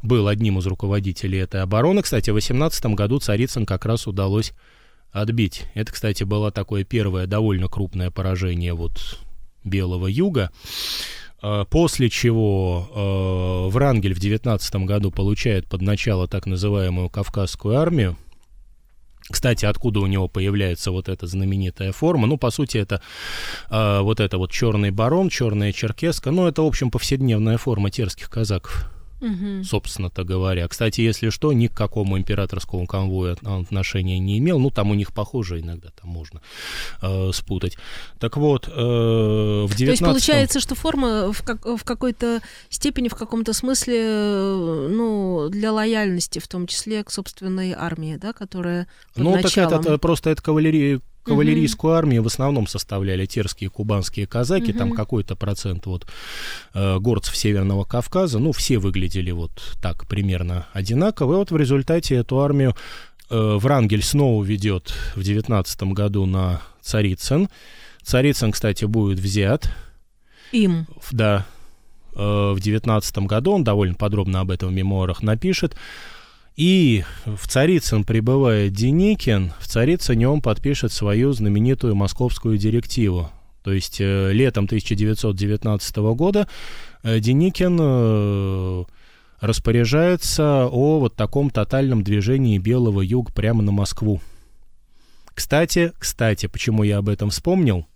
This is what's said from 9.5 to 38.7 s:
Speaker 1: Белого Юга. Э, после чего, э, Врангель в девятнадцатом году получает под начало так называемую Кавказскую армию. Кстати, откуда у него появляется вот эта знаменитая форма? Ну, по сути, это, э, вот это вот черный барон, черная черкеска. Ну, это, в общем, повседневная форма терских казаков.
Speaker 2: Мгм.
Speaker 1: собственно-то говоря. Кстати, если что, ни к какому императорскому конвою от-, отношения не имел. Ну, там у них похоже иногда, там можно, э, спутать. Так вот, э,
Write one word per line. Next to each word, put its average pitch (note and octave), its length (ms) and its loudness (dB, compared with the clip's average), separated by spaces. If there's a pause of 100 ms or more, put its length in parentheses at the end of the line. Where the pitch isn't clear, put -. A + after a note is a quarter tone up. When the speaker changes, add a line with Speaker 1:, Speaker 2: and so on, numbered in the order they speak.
Speaker 1:
Белого F#2 420 -2
Юга. B2+ 440 0 (880)
Э, G#2 280 -2
после D3+ 400 2
чего, F#2+ 1600 0
э, - 40 0
Врангель A2 420 2
в F2 60 -4
девятнадцатом G2+ 680 0
году G2+ 260 0
получает G2+ 560 0
под F#2 140 -4
начало F#2+ 480 0
так G2 160 -4
называемую F#2 640 0
Кавказскую G#2 680 -2
армию. C#3+ 380 2 (1120)
Кстати, - 380 0
откуда G#2 360 0
у G2 40 2
него F#2+ 220 0
появляется G2 640 -2
вот F#2 180 -4
эта F#2 160 -6
знаменитая F#2+ 680 -2
форма? D#3 360 2
Ну, C#3+ 100 2
по A#2+ 140 0
сути, C3 260 -2
это, G2 240 -2 (680)
э, G#2 300 2
вот G#2 180 0
это G2 180 0
вот F#2 140 -2
черный G#2 400 2
барон, C3+ 380 2
черная G#2 420 0
черкеска. C3+ 580 -4
Ну, F3+ 160 2
это, D#3 160 0
в D#3 60 4
общем, C3 240 0
повседневная A#2 680 0
форма G2+ 320 0
терских - 400 -6
казаков. - 640 -4 (340)
Speaker 2:
Мгм. G3 380 -4
Speaker 1:
собственно-то F#2+ 600 -6
говоря. F#2 440 -2
Кстати, A2+ 340 -2
если A2+ 280 0
что, D3+ 220 0
ни A#2 160 4
к - 60 -4
какому G2 440 -2
императорскому F#2 680 -2
конвою F#2 480 -2
от-, - 100 -10
отношения F#2 760 -2
не G2 180 0
имел. D#3 220 2
Ну, C3+ 100 2
там G#2 220 0
у - 20 2
них G2+ 200 -2
похоже F#2+ 480 -6
иногда, E2+ 280 -12 (100)
там F2 120 -14
можно, D#2+ 300 -12 (600)
э, F#2+ 320 -2
спутать. - 440 -4 (420)
Так A2+ 180 -4
вот, C#3+ 300 2
э, - 40 -8